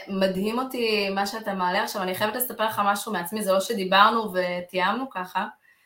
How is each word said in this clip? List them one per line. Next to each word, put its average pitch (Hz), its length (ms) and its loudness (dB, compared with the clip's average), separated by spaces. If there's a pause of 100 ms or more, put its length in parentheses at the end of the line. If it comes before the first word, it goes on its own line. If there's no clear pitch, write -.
מדהים 190 520 0
אותי 226 500 0
מה 196 160 -2
שאתה 208 280 -6
מעלה 190 300 0
עכשיו, 226 180 -4
אני 185 140 -2
חייבת 214 200 0
לספר 226 300 -2
לך 220 200 0
משהו 208 280 0
מעצמי, 202 300 -4
זה 190 80 2
לא 190 80 4
שדיברנו 202 720 4
ותיאמנו 180 760 0
ככה, 185 380 -4 (380)